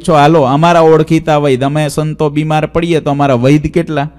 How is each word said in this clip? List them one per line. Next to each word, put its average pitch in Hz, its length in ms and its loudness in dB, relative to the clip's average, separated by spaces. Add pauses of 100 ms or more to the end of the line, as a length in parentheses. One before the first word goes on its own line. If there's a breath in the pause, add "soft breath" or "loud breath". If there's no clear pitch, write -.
છો, 170 60 2
હાલો, 151 280 4
અમારા 156 380 2
ઓળખીતા 160 580 2
વૈદ, 135 260 0
અમે 151 240 -4
સંતો 151 420 -4
બીમાર 156 360 -2
પડીએ 170 340 -2
તો 147 100 -4
અમારા 143 240 0
વૈદ 143 320 2
કેટલા, 156 520 -4